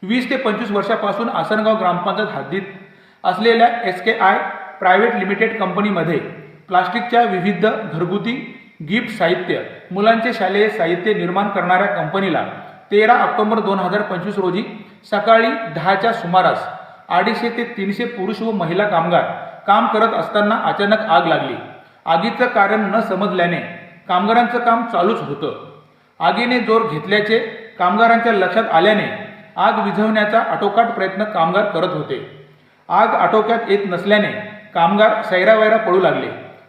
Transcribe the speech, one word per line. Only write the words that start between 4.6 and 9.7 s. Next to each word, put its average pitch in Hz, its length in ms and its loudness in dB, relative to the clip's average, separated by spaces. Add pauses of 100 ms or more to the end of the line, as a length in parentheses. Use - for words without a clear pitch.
प्रायव्हेट 202 360 4
लिमिटेड 202 440 -2
कंपनीमध्ये 180 580 0 (500)
प्लास्टिकच्या 233 560 2
विविध 190 420 -2
घरगुती 202 880 -4 (380)
गिफ्ट 226 280 -2
साहित्य, 175 420 0 (320)